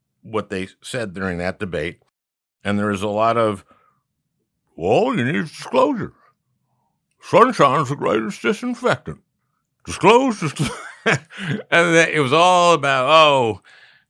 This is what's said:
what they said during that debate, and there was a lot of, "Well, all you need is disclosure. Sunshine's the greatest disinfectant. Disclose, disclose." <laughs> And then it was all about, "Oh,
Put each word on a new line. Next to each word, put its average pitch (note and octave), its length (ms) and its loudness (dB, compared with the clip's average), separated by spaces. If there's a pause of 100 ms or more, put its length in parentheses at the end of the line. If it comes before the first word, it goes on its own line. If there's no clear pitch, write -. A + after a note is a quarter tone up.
(220)
what G#2+ 280 -8
they F#2+ 180 -8 (140)
said A2 320 -10
during F#2+ 240 -6
that F2+ 200 -6
debate, E2 440 -8 (600)
and G2+ 160 -4
there G#2 100 -2
was G2 140 -4
a G#2+ 60 -4
lot A2 300 0
of, G#2+ 260 -2 (1120)
"Well, F2 140 -2
all G#3+ 260 2
you B2+ 80 -2
need C#3+ 120 -4
is F3 140 -6
disclosure. C4 640 -2 (1080)
Sunshine's D#3 640 2
the C#3+ 80 -6
greatest G#3+ 460 -4
disinfectant. A#3 800 -4 (640)
Disclose, A3 540 2
disclose." D3 300 -4 (360)
<laughs> - 0 -
And E3+ 880 -2
then E3 180 4
it D#3 80 0
was B2+ 120 0
all F3 420 4
about, C3+ 340 0
"Oh, C#3+ 540 4 (480)